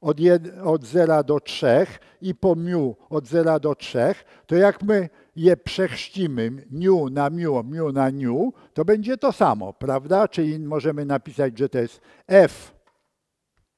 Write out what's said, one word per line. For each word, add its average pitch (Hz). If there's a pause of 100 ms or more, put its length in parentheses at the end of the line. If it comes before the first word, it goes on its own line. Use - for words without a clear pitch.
od 151
jed-, 175
od 156
zera 156
do 143
trzech 143 (220)
i 185
po 180
miu 165 (140)
od 151
zera 160
do 147
trzech, 131 (220)
to 165
jak 196
my 202 (280)
je 170
przechrzcimy 139
niu 165
na 143
miu, 156
miu 151
na 135
niu, 135 (220)
to 156
będzie 214
to 254
samo, 104
prawda? 147
Czyli 156
możemy 147
napisać, 139
że 135
to 131
jest 117 (280)
F - (1040)